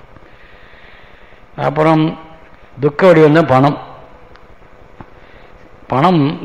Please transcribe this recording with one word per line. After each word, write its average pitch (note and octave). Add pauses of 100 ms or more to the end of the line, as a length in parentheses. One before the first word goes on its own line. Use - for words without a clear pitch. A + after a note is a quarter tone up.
(1700)
அப்புறம் D#3 (800)
துக்க D3
வடிவம் D#3
தான் D3+
பணம். C3+ (2000)
பணம் C#3+ (220)